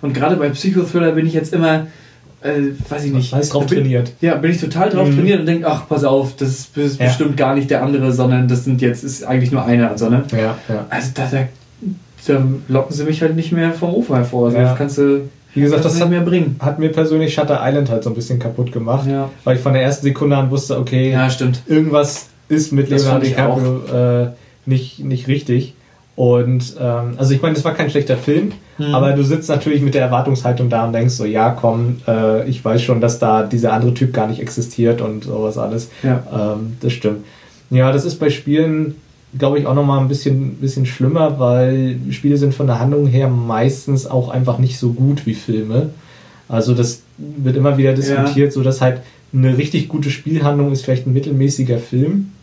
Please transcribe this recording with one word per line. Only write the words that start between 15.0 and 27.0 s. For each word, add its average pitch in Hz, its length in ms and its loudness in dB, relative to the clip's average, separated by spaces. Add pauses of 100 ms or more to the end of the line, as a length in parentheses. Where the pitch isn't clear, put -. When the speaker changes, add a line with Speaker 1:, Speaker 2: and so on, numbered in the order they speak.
Speaker 2:
Wie 139 60 2
gesagt, 147 200 4
Speaker 1:
kannst 160 40 0
Speaker 2:
das 165 80 2
Speaker 1:
du 165 40 0
nicht 170 60 2
Speaker 2:
hat, 175 60 2
Speaker 1:
mehr 175 120 2
bringen. 170 380 2
Speaker 2:
hat 143 200 -2
mir 156 100 2
persönlich 156 440 0
Shutter 139 280 0
Island 139 280 0
halt 113 140 -2
so 123 80 -2
ein 110 40 -4
bisschen 120 240 -4
kaputt 120 320 -4
gemacht, 123 380 -2
Speaker 1:
Ja. 139 200 -4 (140)
Speaker 2:
weil 131 140 2
ich 123 40 -4
von 135 120 2
der 131 80 2
ersten 139 240 -2
Sekunde 139 320 2
an 135 140 2
wusste, 135 280 -2
okay, 127 320 0
Speaker 1:
Ja, 131 180 2
stimmt. 127 380 -2
Speaker 2:
irgendwas 147 600 2 (220)
ist 151 220 0
mit 139 200 2
Speaker 1:
Das 139 120 2
Speaker 2:
Leonardo 131 220 2
Speaker 1:
fand - 80 2
ich 131 80 0
auch. 131 160 2
Speaker 2:
DiCaprio, 123 640 0
äh, 120 40 -2 (380)
nicht, 131 340 -2
nicht 135 280 -4
richtig. 135 460 0 (420)
Und, 123 640 2
ähm, 120 380 -4